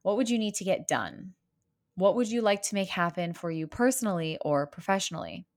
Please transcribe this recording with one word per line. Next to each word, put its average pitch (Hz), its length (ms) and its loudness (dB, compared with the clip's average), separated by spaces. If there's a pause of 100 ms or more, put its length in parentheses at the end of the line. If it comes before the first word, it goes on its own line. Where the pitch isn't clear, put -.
What 202 160 0
would 240 120 2
you 240 80 2
need 214 180 -2
to - 80 -6
get 180 240 0
done? 135 480 -4 (600)
What 190 200 4
would 240 140 2
you 233 120 0
like 202 220 4
to - 120 -4
make 190 140 0
happen 170 440 0
for 170 180 -6
you 160 160 -4
personally 196 720 0
or 143 260 2
professionally? 175 800 -4 (120)